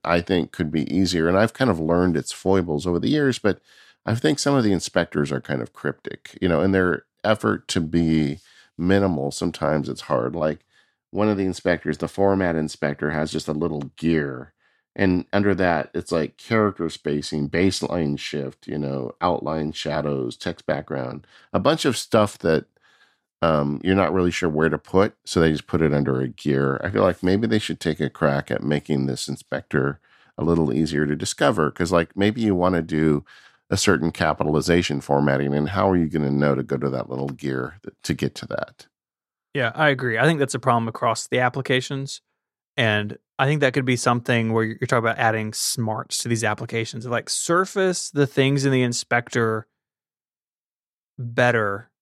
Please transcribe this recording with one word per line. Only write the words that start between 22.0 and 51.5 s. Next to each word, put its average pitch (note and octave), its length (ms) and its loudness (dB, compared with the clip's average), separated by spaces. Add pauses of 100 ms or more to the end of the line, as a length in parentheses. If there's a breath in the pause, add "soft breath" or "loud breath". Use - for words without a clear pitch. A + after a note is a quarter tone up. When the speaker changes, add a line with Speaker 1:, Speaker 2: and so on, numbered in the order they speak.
Speaker 1:
that, D#2+ 260 2 (760 soft breath)
um, D2 420 0
you're F#2+ 120 2
not F2 180 2
really F2+ 180 2
sure F2 180 -2
where D#2 200 2
to D2 80 0
put. F#2+ 380 2 (100)
So - 140 0
they D#2+ 120 6
just D2+ 160 -4
put E2 140 0
it D2 120 4
under C#2 280 0
a C2 80 -2
gear. C2+ 540 0
I F#2 60 -4
feel G#2 120 0
like F2+ 200 2
maybe G2 240 2
they A2 140 2
should E2 200 -6
take D#2 200 -2
a C#2+ 100 -2
crack C#2+ 400 0
at G1+ 140 -4
making C#2+ 420 0
this C2 220 -6
inspector C#2+ 720 -4 (380 soft breath)
a - 60 -4
little E2 300 2
easier D2 320 0
to D2 100 -2
discover. F#2+ 560 0
'Cause, E2+ 200 -2
like, E2+ 240 2
maybe G#2+ 260 0
you G#2 140 2
wanna F2+ 260 2
do D#2 440 2 (440 loud breath)
a - 80 0
certain E2 340 2
capitalization D2+ 920 0
formatting, C#2+ 520 2
and D2 160 0
how G2 200 2
are F#2 80 4
you E2 100 2
gonna D2 240 -2
know C#2+ 240 2
to C2+ 80 -4
go C#2 140 -4
to C2+ 120 -2
that C2 200 -6
little C2+ 200 -6
gear C2+ 540 -8
th-, - 200 -18
to D#2 100 -4
get - 220 -4
to - 120 -14
that? - 400 -10 (640)
Speaker 2:
Yeah, A#2+ 220 -4
I D3+ 140 2
agree. B2+ 280 0
I A#2+ 60 2
think D#3 160 4
that's C#3 160 0
a A#2+ 40 -2
problem A#2 280 2
across A2+ 400 -2
the B2 120 0
applications. C3 840 -2 (560)
And G#2+ 400 0 (220)
I C3+ 80 4
think D3 140 2
that C3 120 2
could C3+ 120 0
be B2+ 100 2
something A#2+ 580 2
where A2 100 2
you're, A2 160 -4
you're B2 80 -4
talking A#2 180 2
about A2+ 120 0
adding A2 360 0
smarts - 640 -4
to A#2+ 100 -6
these A2+ 140 0
applications, A2+ 640 -4
like, A#2+ 240 -6
surface F#3 800 -2
the C#3+ 180 2
things C#3 380 2
in C#3 60 2
the B2+ 120 4
inspector A#2 840 -2 (1500)
better A#2 720 0 (120)